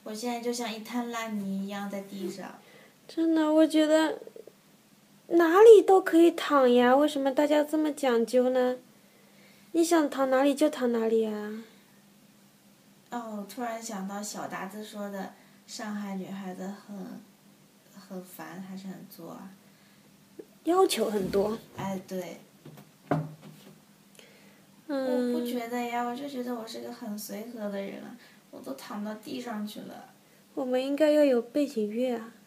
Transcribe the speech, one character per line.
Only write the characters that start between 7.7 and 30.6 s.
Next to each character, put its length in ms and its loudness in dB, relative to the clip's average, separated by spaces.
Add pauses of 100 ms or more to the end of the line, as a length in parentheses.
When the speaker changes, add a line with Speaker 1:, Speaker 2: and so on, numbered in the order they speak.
Speaker 2:
么 140 0
讲 340 0
究 240 2
呢？ 280 0 (920)
你 120 2
想 260 2
躺 200 0
哪 140 4
里 100 4
就 160 2
躺 220 -2
哪 160 0
里 180 2
啊。 380 -8 (1500)
Speaker 1:
哦， 360 -10
突 140 -12
然 200 -8
想 240 -10
到 160 -8
小 260 -10
达 180 -10
子 180 -14
说 260 -12
的， 240 -10 (320)
上 300 -10
海 200 -8
女 120 -8
孩 260 -10
子 100 -12
很， 580 -12 (760)
很 240 -14
烦 400 -16
还 140 -12
是 120 -14
很 220 -14
作 200 -18
啊？ 220 -16 (1120)
Speaker 2:
要 200 4
求 240 -2
很 200 -2
多。 280 0 (200)
Speaker 1:
哎， 280 -6
对。 360 -10 (2500)
Speaker 2:
嗯。 460 -2
Speaker 1:
我 60 -2
不 60 -6
觉 240 -6
得 100 -6
呀， 240 -4
我 100 -6
就 140 -10
觉 160 -8
得 100 -6
我 140 -10
是 140 -14
个 100 -12
很 260 -12
随 360 -12
和 160 -8
的 120 -8
人 220 -12
啊， 140 -16 (340)
我 80 -18
都 140 -12
躺 320 -12
到 100 -8
地 240 -12
上 260 -8
去 160 -12
了。 280 -16 (440)
Speaker 2:
我 120 -4